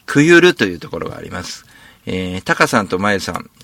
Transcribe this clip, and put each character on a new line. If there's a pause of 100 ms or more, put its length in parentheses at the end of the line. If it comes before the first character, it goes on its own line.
く
ゆ
る
と
い
う
と
こ
ろ
が
あ
り
ま
す。 (420)
え
ー、
タ
カ
さ
ん
と
ま
ゆ
さ
ん、 (140)